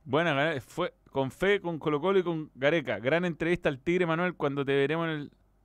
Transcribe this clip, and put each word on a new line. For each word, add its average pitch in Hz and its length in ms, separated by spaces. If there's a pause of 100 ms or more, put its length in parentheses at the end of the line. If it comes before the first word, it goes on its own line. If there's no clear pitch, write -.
Buena, 156 300
gana-, 147 260
fue - 340 (160)
con 135 200
fe, 196 300
con 170 180
Colo-Colo 156 400
y 185 40
con 160 320
Gareca. 131 440
Gran 147 260
entrevista 170 440
al 139 100
Tigre, 175 260
Manuel, 170 300
cuando 139 300
te 135 100
veremos 147 320
en 160 80
el 147 180 (320)